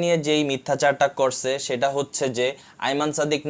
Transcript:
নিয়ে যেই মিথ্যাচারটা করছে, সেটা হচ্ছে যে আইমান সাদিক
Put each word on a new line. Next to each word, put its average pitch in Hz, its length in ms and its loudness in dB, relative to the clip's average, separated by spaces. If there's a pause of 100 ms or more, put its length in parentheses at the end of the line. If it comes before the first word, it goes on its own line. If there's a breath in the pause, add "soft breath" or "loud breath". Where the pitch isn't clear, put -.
নিয়ে 170 160 2 (100)
যেই 151 220 4
মিথ্যাচারটা 139 580 2 (120)
করছে, 131 320 0 (160)
সেটা 139 300 0
হচ্ছে 143 280 -2 (120)
যে 123 100 2 (380 loud breath)
আইমান 147 320 0
সাদিক 151 320 0